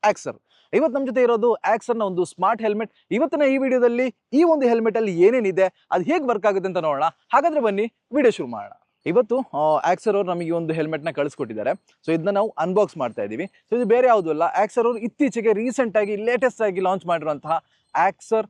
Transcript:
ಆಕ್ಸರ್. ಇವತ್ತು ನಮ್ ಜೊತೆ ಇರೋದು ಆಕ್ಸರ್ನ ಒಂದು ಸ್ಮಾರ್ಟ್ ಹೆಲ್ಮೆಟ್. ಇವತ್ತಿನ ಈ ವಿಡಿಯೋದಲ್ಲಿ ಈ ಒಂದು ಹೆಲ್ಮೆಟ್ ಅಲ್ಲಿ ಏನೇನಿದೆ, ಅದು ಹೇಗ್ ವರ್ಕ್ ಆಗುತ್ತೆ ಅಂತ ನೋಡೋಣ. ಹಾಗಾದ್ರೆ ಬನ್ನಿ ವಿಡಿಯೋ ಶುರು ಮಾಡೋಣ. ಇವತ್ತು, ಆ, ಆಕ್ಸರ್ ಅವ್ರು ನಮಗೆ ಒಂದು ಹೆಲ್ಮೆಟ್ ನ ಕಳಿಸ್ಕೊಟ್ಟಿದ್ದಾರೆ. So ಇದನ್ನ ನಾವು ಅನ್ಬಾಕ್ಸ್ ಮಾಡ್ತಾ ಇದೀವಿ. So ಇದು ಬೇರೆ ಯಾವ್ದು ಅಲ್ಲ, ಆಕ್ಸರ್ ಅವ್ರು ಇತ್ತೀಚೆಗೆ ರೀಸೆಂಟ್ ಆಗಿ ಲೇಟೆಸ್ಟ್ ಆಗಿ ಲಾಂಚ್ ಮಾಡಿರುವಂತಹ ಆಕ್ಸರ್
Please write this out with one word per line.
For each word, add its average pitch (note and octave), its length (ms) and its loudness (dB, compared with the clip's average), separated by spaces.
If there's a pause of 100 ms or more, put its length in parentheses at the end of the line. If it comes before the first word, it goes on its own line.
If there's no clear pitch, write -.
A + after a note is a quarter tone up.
ಆಕ್ಸರ್. B2+ 320 0 (380)
ಇವತ್ತು C4+ 260 2
ನಮ್ C4+ 80 -4
ಜೊತೆ B3+ 140 0
ಇರೋದು A#3 320 4
ಆಕ್ಸರ್ನ A3+ 480 -2
ಒಂದು F#3 240 -2
ಸ್ಮಾರ್ಟ್ G#3 360 -2
ಹೆಲ್ಮೆಟ್. G#3+ 300 -4 (200)
ಇವತ್ತಿನ C#4+ 300 0
ಈ C4+ 160 2
ವಿಡಿಯೋದಲ್ಲಿ B3 580 2 (180)
ಈ D4 100 4
ಒಂದು D#4 240 4
ಹೆಲ್ಮೆಟ್ A3+ 300 2
ಅಲ್ಲಿ G3 240 0
ಏನೇನಿದೆ, F#3+ 720 2
ಅದು F3+ 140 0
ಹೇಗ್ D#4 180 0
ವರ್ಕ್ G#3+ 220 -2
ಆಗುತ್ತೆ F#3+ 220 0
ಅಂತ F3+ 100 -4
ನೋಡೋಣ. D3+ 260 -2
ಹಾಗಾದ್ರೆ D4 580 0
ಬನ್ನಿ G#3 220 0 (300)
ವಿಡಿಯೋ C4+ 180 4
ಶುರು C#3 180 -6
ಮಾಡೋಣ. G#2 220 -12 (340)
ಇವತ್ತು, A#3 340 0
ಆ, D#3 520 0
ಆಕ್ಸರ್ G3 240 -2
ಅವ್ರು G3 140 0
ನಮಗೆ E3+ 220 -4
ಒಂದು E3+ 220 -4
ಹೆಲ್ಮೆಟ್ D#3 300 -4
ನ E3 60 -6
ಕಳಿಸ್ಕೊಟ್ಟಿದ್ದಾರೆ. B2+ 600 -6 (340)
So D#3+ 80 -2
ಇದನ್ನ E3 160 -2
ನಾವು G3+ 280 -2
ಅನ್ಬಾಕ್ಸ್ F3+ 400 0
ಮಾಡ್ತಾ A#2+ 260 -6
ಇದೀವಿ. A2 200 -8
So - 340 -6
ಇದು B3 80 0
ಬೇರೆ A#3+ 220 4
ಯಾವ್ದು G#3 220 4
ಅಲ್ಲ, D#3 140 0
ಆಕ್ಸರ್ G#3 420 0
ಅವ್ರು A#3 140 -2
ಇತ್ತೀಚೆಗೆ A3+ 540 -2
ರೀಸೆಂಟ್ A3+ 440 -2
ಆಗಿ G#3 180 0
ಲೇಟೆಸ್ಟ್ A#3 460 -2
ಆಗಿ F#3+ 200 -2
ಲಾಂಚ್ F#3 240 -2
ಮಾಡಿರುವಂತಹ D#3 580 -2 (320)
ಆಕ್ಸರ್ G3+ 540 0